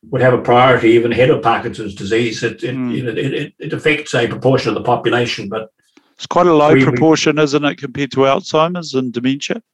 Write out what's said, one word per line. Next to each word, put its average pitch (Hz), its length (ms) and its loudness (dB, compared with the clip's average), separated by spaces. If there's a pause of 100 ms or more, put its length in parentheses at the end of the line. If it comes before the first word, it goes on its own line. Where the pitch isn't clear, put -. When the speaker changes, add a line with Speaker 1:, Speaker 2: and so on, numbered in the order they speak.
(100)
Speaker 1:
would 131 100 -2
have 127 140 4
a 117 80 0
priority 123 480 4
even 117 220 4
ahead 123 180 2
of - 120 2
Parkinson's 101 520 -4
disease. 113 480 -4
It, 113 200 -6
it, 131 140 -6
Speaker 2:
Mm. 123 180 -6
Speaker 1:
you 131 100 -6
know, 120 60 -6
it, 107 80 -8 (160)
it, 151 240 -8
it 156 140 -10
affects 151 420 -4
a 120 140 0
proportion 120 400 0
of 107 60 -2
the - 80 -6
population, 117 680 -2
but 110 220 -8 (460)
Speaker 2:
It's - 100 -16
quite 175 200 2
a 175 80 6
low 151 200 6
Speaker 1:
we, 135 60 6
we 131 40 4
Speaker 2:
proportion, 147 540 2
isn't 147 260 0
it, 143 120 -2
compared 139 360 -8
to 131 80 -2
Alzheimer's 156 760 0
and 127 180 -2
dementia? 127 500 -4 (120)